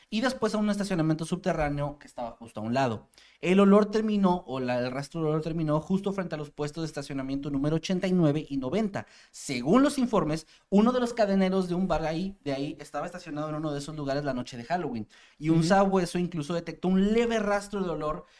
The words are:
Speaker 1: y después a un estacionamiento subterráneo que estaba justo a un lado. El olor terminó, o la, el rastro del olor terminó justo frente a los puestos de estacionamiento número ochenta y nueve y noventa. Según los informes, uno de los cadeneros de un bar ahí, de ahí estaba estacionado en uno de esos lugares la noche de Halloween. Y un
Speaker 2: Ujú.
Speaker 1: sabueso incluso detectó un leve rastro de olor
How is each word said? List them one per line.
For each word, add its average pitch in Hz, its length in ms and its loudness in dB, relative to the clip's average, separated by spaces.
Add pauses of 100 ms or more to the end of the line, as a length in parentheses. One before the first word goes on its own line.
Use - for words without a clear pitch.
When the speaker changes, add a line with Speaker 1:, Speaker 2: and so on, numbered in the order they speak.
(120)
Speaker 1:
y 214 100 -2
después 240 320 0
a 214 60 0
un 208 100 0
estacionamiento 175 560 0
subterráneo 147 720 -2
que - 80 -20
estaba 117 280 -10
justo - 260 -16
a 107 40 -6
un 113 120 -2
lado. 123 340 0 (320)
El 180 180 4
olor 202 300 8
terminó, 208 560 2
o 131 140 -6
la, 123 200 0
el 123 120 -2
rastro 143 300 -6
del 156 100 0
olor 156 100 0
terminó 156 400 -2
justo 190 320 -2
frente 180 220 -6
a - 20 -8
los 147 140 -10
puestos 147 320 -6
de 156 40 -6
estacionamiento 139 640 -6
número 147 280 0
ochenta 185 300 0
y 185 60 2
nueve 156 340 4
y 139 100 -4
noventa. 151 500 -2 (240)
Según 139 500 2
los 285 160 2
informes, 170 480 0 (240)
uno 214 220 6
de 254 80 2
los 233 160 -2
cadeneros 196 520 2
de 175 60 -2
un 180 140 0
bar 160 180 0
ahí, 165 380 -4
de 139 100 -4
ahí 143 260 -6
estaba 147 280 -8
estacionado 156 420 -8
en 156 60 -6
uno 156 180 -4
de 143 60 -4
esos 151 160 -10
lugares 143 280 -4
la 135 120 -4
noche 123 200 -8
de 117 80 -10
Halloween. 160 440 -4 (320)
Y 151 100 -4
un 165 100 4
Speaker 2:
Ujú. 160 100 2
Speaker 1:
sabueso 190 500 4
incluso 170 340 -4
detectó 170 360 -4
un 190 220 4
leve 233 280 2
rastro 202 420 -2
de 180 80 -2
olor 156 360 -6 (140)